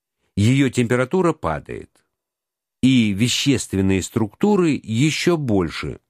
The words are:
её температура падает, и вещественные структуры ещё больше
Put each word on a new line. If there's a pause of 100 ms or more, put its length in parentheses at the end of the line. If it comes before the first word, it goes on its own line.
(360)
её
температура
падает, (920)
и
вещественные
структуры
ещё
больше